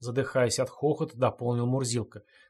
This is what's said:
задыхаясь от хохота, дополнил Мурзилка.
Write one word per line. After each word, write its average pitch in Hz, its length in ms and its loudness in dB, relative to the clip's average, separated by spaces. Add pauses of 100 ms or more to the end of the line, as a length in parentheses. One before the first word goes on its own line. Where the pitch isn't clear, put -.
задыхаясь 123 580 0
от 127 120 -2
хохота, 143 460 -2
дополнил 120 500 0
Мурзилка. 120 560 -2 (280)